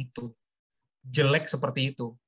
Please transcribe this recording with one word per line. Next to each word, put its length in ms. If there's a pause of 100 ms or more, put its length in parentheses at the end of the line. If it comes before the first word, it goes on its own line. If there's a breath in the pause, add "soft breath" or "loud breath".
itu, 320 (720)
jelek 400
seperti 480
itu. 340